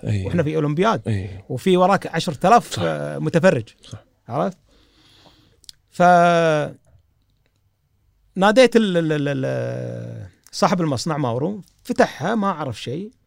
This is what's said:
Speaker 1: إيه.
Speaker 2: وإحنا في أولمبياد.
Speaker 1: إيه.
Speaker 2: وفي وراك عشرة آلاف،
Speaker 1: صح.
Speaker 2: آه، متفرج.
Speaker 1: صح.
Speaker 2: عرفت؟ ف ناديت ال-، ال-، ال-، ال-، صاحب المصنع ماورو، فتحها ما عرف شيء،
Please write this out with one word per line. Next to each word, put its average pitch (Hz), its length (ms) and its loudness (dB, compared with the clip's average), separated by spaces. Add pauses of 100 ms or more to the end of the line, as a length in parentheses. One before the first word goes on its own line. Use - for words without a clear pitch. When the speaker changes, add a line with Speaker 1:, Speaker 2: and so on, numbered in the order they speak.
Speaker 1:
إيه. 104 220 -2
Speaker 2:
وإحنا 165 180 -2
في 156 120 -2
أولمبياد. 156 520 -2
Speaker 1:
إيه. 95 420 -6
Speaker 2:
وفي 175 280 0
وراك 180 300 2
عشرة 165 400 -4
آلاف، 233 260 4
Speaker 1:
صح. - 120 -6
Speaker 2:
آه، 78 320 -4
متفرج. 151 520 0 (140)
Speaker 1:
صح. - 200 -20 (240)
Speaker 2:
عرفت؟ 165 300 -4 (1300)
ف - 120 -4 (2250)
ناديت 220 400 6
ال-، 196 220 4
ال-، 160 140 2
ال-، 143 340 -2
ال-، 120 800 -6 (240)
صاحب 185 300 0
المصنع 151 360 -2
ماورو، 147 440 -4 (220)
فتحها 180 520 -2
ما 202 120 -2
عرف 151 340 -6
شيء، 175 300 -10 (160)